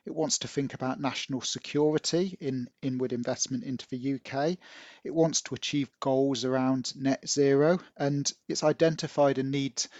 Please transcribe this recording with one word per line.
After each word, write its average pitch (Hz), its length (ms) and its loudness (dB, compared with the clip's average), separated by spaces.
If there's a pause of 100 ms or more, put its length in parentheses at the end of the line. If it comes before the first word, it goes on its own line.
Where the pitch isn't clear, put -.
It - 80 -8
wants 156 240 0
to 131 100 -8
think 139 260 -2
about 131 260 -4
national 131 400 -4
security 156 1000 0
in 131 300 -4 (100)
inward 127 320 -2
investment 123 520 -4
into 131 240 -8
the 131 100 -6
U 135 220 -4
K. 151 360 -2 (460)
It - 100 -8
wants 160 300 2
to - 140 -8
achieve 139 420 -2
goals 135 460 2
around 131 500 0
net 135 340 -2
zero, 143 520 4 (160)
and 143 360 0 (160)
it's 165 140 -4
identified 151 760 2
a 131 40 0
need. 139 400 -2 (180)